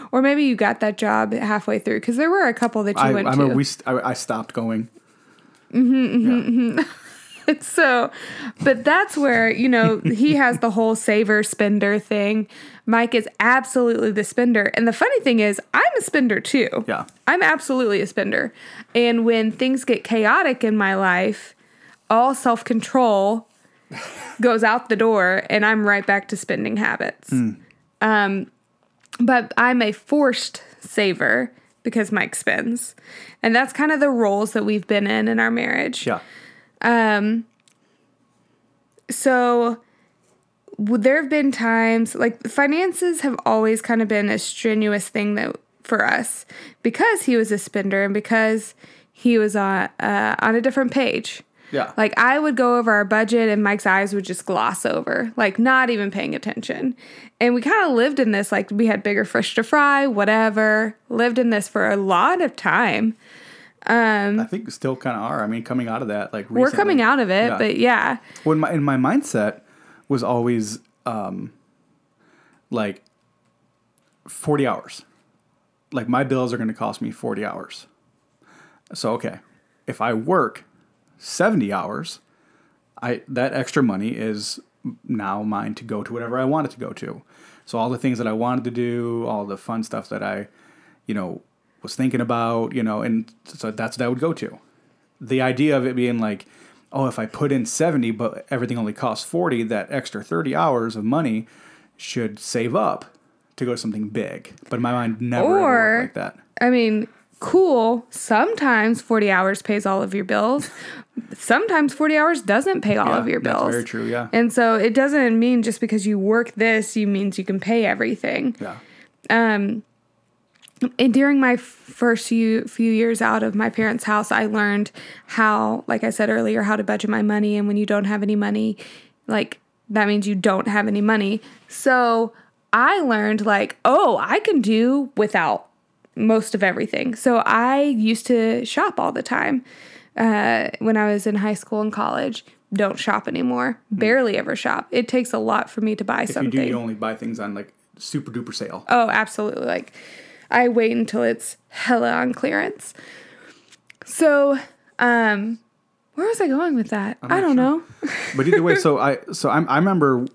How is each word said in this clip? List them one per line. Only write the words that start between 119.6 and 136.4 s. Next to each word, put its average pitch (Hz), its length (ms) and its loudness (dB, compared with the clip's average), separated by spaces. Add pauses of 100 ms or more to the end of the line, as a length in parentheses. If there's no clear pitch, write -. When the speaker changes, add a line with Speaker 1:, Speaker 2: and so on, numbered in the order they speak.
Speaker 1:
and 247 160 4
during 277 280 4
my 247 160 4
first 240 720 -2
few, 226 340 2
few 226 260 -2
years 226 320 2
out 220 220 2
of 214 100 0
my 220 160 0
parents' 220 360 -2
house, 214 260 -2
I 220 140 2
learned 208 460 -2 (360)
how, 220 600 0
like 226 180 -2
I 226 40 -2
said 214 200 -2
earlier, 220 340 0
how 214 140 0
to 208 80 -4
budget 208 240 -2
my 214 120 0
money. 208 360 0
And 208 100 0
when 202 80 0
you 208 100 0
don't 208 200 0
have 202 180 -2
any 208 140 0
money, 208 400 -2 (500)
like, - 320 -4 (300)
that 202 180 0
means 208 180 0
you 208 100 -2
don't 190 340 0
have 208 180 0
any 208 140 0
money. 214 400 0 (260)
So 233 640 0 (400)
I 294 300 4
learned, 214 440 0
like, 208 380 0
"Oh, 269 380 4
I 220 180 0
can 427 220 2
do 240 560 2
without 180 500 0 (480)
most 220 400 2